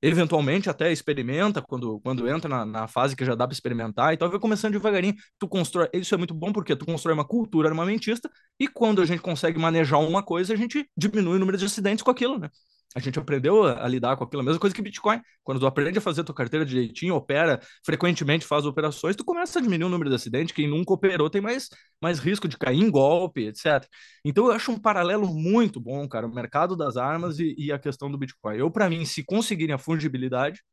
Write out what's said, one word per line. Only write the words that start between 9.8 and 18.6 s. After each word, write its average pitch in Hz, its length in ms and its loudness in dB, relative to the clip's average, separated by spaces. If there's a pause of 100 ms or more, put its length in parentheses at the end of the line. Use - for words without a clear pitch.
uma 165 220 2
coisa, 185 320 0
a 220 40 0
gente 240 280 -2 (120)
diminui 190 400 2
o - 20 4
número 190 180 2
de 185 80 0
acidentes 202 380 -2
com 262 80 4
aquilo, 254 260 0
né? 160 120 -8 (460)
A 127 40 -6
gente 127 180 -4
aprendeu 147 460 4
a, 131 200 2
a 123 40 -2
lidar 127 280 0
com 131 80 -6
aquilo, 135 200 -6
a - 20 -2
mesma 160 140 2
coisa 190 160 0
que 233 60 -8
Bitcoin. 208 380 -2 (240)
Quando 131 160 -4
tu 131 60 2
aprende 143 320 2
a 214 40 0
fazer 170 220 -2
tua 156 120 -10
carteira 147 280 -2
direitinho, 127 520 -2
opera, 147 440 0 (240)
frequentemente 156 640 0
faz 147 220 0